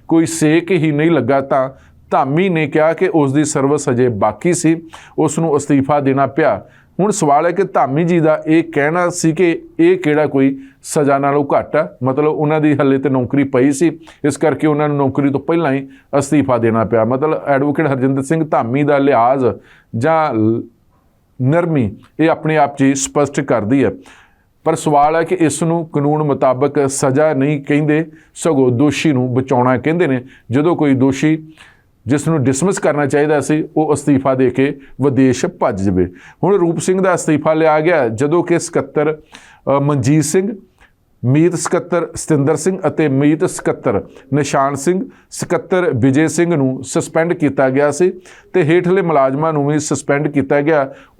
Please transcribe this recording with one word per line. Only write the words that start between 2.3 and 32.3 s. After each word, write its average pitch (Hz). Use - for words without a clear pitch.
ਨੇ 160
ਕਿਹਾ 156
ਕਿ 165
ਉਸ 143
ਦੀ 151
ਸਰਵਿਸ 143
ਅਜੇ 123
ਬਾਕੀ 107
ਸੀ, 165
ਉਸ 151
ਨੂੰ 160
ਅਸਤੀਫਾ 143
ਦੇਣਾ 135
ਪਿਆ। 123
ਹੁਣ 208
ਸਵਾਲ 151
ਹੈ 180
ਕਿ 185
ਧਾਮੀ 156
ਜੀ 170
ਦਾ 156
ਇਹ 160
ਕਹਿਣਾ 160
ਸੀ 160
ਕਿ 165
ਇਹ 180
ਕਿਹੜਾ 151
ਕੋਈ 135
ਸਜ਼ਾ 139
ਨਾਲੋਂ 143
ਘੱਟ -
ਆ, 165
ਮਤਲਬ 143
ਉਹਨਾਂ 151
ਦੀ 151
ਹੱਲੇ 135
ਤੇ 139
ਨੌਕਰੀ 135
ਪਈ 135
ਸੀ, 160
ਇਸ 143
ਕਰਕੇ 151
ਉਹਨਾਂ 151
ਨੂੰ 147
ਨੌਕਰੀ 139
ਤੋਂ 139
ਪਹਿਲਾਂ 165
ਹੀ 139
ਅਸਤੀਫਾ 135
ਦੇਣਾ 113
ਪਿਆ। 110
ਮਤਲਬ 135
ਐਡਵੋਕੇਟ 143
ਹਰਜਿੰਦਰ 135
ਸਿੰਘ 160
ਧਾਮੀ 135
ਦਾ 143
ਲਿਹਾਜ਼ 131
ਜਾਂ 151
ਲ-, 110
ਨਰਮੀ 147
ਇਹ 160
ਆਪਣੇ 156
ਆਪ 143
'ਚ 139
ਹੀ 135
ਸਪਸ਼ਟ 143
ਕਰਦੀ 127
ਹੈ। 98
ਪਰ 160
ਸਵਾਲ 156
ਹੈ 165
ਕਿ 170
ਇਸ 165
ਨੂੰ 165
ਕਾਨੂੰਨ 147
ਮੁਤਾਬਕ 139
ਸਜ਼ਾ 147
ਨਹੀਂ 139
ਕਹਿੰਦੇ, 151
ਸਗੋਂ 135
ਦੋਸ਼ੀ 147
ਨੂੰ 127
ਬਚਾਉਣਾ 127
ਕਹਿੰਦੇ 165
ਨੇ। 127
ਜਦੋਂ 151
ਕੋਈ 143
ਦੋਸ਼ੀ 139
ਜਿਸ 143
ਨੂੰ 160